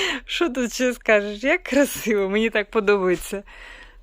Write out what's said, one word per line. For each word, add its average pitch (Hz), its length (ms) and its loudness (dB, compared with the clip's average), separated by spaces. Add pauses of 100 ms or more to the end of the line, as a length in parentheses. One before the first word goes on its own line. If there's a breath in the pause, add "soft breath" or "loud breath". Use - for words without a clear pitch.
(260 loud breath)
Що - 240 -2
тут 247 240 -4
ще 247 200 0
скажеш? 208 500 0
Як 330 200 0
красиво. 220 680 0
Мені 220 200 0
так 214 220 -2
подобається 196 720 0 (600 loud breath)